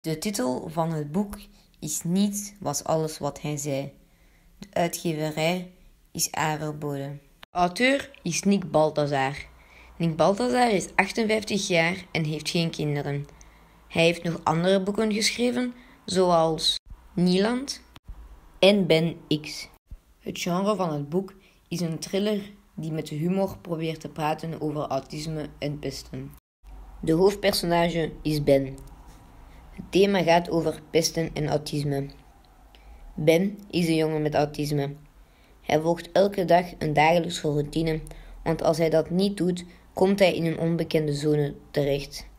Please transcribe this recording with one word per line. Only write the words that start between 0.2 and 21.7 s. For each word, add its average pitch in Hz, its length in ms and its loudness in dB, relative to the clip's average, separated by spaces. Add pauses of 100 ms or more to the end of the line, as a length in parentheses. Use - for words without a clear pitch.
van 165 240 -2
het 151 180 -4
boek 202 260 -2 (420)
is - 240 -6
Niets 202 560 0
was 143 240 -4
alles 156 340 0
wat 143 240 -6
hij 151 160 -4
zei. 143 340 -6 (680)
De - 120 -16
uitgeverij 170 1000 -2 (400)
is - 200 -4
Averboden. 151 920 -4 (180)
De - 180 -10
auteur 247 540 0 (100)
is 165 200 -4
Nick 185 300 2
Balthazar. 147 640 2 (600)
Nick 165 180 0
Balthazar 240 560 2
is 180 240 0
achtenvijftig 214 720 0
jaar 175 440 0
en 160 120 -2
heeft 151 260 -4
geen 165 200 0
kinderen. 143 580 -4 (600)
Hij 165 160 2
heeft 170 200 2
nog 165 200 -4
andere 185 400 2
boeken 208 300 0
geschreven, 240 600 0 (320)
zoals 170 720 2 (380)
Nieland 202 680 0 (800)
en 196 260 6
Ben 160 320 2 (240)
X. - 280 -14 (500)
Het 180 200 -10
genre 190 360 0
van 175 180 -2
het 143 160 -6
boek 190 240 -2 (340)
is 170 140 -6